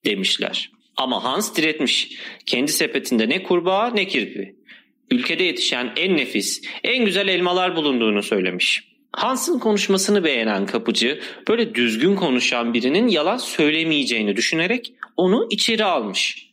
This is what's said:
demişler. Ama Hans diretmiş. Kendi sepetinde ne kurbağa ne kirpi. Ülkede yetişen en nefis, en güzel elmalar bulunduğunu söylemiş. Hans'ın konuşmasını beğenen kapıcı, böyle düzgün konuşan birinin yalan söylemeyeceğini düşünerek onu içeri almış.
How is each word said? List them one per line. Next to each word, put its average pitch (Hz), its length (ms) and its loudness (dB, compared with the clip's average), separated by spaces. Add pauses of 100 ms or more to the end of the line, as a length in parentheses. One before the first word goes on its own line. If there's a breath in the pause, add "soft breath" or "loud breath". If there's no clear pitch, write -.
demişler. - 640 -2 (260)
Ama 127 280 -2
Hans 131 320 -2
diretmiş. 156 520 0 (380 loud breath)
Kendi 135 260 0
sepetinde 123 560 0
ne 151 140 0
kurbağa 190 480 2
ne 202 160 0
kirpi. - 500 -4 (540 loud breath)
Ülkede 160 340 0
yetişen 127 520 -2
en 180 200 2
nefis, - 460 -2 (220 loud breath)
en 240 200 2
güzel 196 240 0
elmalar 180 480 0
bulunduğunu 117 460 2
söylemiş. 92 640 -2 (280)
Hans'ın 254 460 0
konuşmasını 196 680 2
beğenen 110 420 0
kapıcı, 117 540 -2 (280 loud breath)
böyle 220 260 2
düzgün 123 420 2
konuşan 123 580 0
birinin 143 340 2
yalan 180 280 2
söylemeyeceğini 147 1000 0
düşünerek 175 560 -2 (240 loud breath)
onu 208 340 4
içeri 220 340 0
almış. 120 680 -2